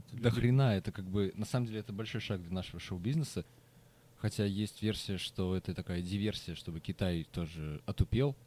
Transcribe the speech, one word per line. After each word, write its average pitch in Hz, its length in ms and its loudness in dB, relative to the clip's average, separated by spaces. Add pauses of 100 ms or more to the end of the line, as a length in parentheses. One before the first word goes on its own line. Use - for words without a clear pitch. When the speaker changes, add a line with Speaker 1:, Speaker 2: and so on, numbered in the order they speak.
(120)
Speaker 1:
люди 120 120 -4
Speaker 2:
до 120 80 6
хрена, 120 440 6
это 92 160 0
как 95 140 -8
бы, 95 300 2
на 107 100 -4
самом 123 220 0
деле, 107 120 -6
это 104 140 -8
большой 107 280 -4
шаг 95 200 -2
для 85 100 -10
нашего 90 280 -4
шоу-бизнеса. 104 680 -2 (720)
Хотя 104 280 0
есть 101 360 -2
версия, 104 380 0
что 92 360 -2
это 92 200 -2
такая 87 260 -2
диверсия, 98 540 -2
чтобы 80 240 -8
Китай 87 520 -2
тоже 78 540 -6
отупел 127 500 2 (120)